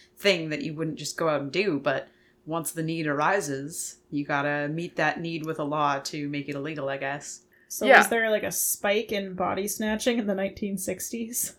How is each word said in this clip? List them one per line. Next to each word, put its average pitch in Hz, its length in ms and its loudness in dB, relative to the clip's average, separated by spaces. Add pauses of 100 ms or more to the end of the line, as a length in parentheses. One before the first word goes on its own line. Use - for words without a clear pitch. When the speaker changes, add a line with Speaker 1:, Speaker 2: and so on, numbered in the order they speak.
(180)
Speaker 1:
thing 175 320 2
that 151 140 -4
you 160 100 -4
wouldn't 160 240 -4
just 147 200 -6
go 165 120 2
out 143 120 2
and 139 100 -6
do, 175 280 2
but 135 280 0 (380)
once 160 280 -4
the 165 100 -4
need 160 240 -2
arises, 151 920 0 (120)
you 147 140 -2
gotta 147 420 0
meet 165 300 -4
that 156 240 0
need 165 240 -4
with 156 140 -4
a 156 40 -2
law 143 360 2
to 143 280 -6
make 143 220 -6
it 143 60 -6
illegal, 139 340 -4
I 139 80 -2
guess. 139 460 -6 (260)
Speaker 2:
So - 160 -4
Speaker 3:
Yeah. 247 140 12
Speaker 2:
was - 100 6
there, 226 200 2
like, 214 140 2
a 190 80 -2
spike - 600 0
in 196 200 -4
body 190 320 0
snatching 214 540 0
in 208 80 -2
the 196 80 2
nineteen 196 420 -4
sixties 226 800 -6